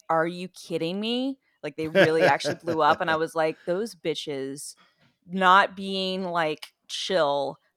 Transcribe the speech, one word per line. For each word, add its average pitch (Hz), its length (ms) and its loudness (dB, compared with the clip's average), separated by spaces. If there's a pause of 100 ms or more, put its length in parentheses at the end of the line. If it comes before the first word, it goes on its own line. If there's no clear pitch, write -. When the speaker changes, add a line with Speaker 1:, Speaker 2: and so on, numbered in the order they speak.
(100)
Speaker 1:
"Are 165 160 2
you 180 220 -8
kidding 170 520 -6
me?" 254 380 -4 (240)
Like, 151 140 -10
they 160 120 -4
really 165 380 4
actually 151 300 2
blew 165 260 -4
up. 156 200 4
And 165 80 -2
I 160 60 2
Speaker 2:
<laughs> - 20 -4
Speaker 1:
was 160 180 -4
like, 160 300 0
"Those 190 300 -4
bitches 143 800 -8 (500)
not 185 500 4
being, 190 480 -6
like, 165 500 -4 (140)
chill 143 720 -2 (180)